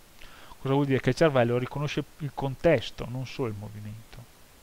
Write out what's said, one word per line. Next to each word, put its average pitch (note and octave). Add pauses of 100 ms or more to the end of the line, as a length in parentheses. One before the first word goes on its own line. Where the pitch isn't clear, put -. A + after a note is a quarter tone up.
(600)
Cosa C3+
vuol C#3+
dire? C3+
Che C3
il B2+
cervello B2
riconosce C#3+ (160)
il C#3+
contesto, C3+
non B2
solo B2+
il G#2+
movimento. G#2+ (380)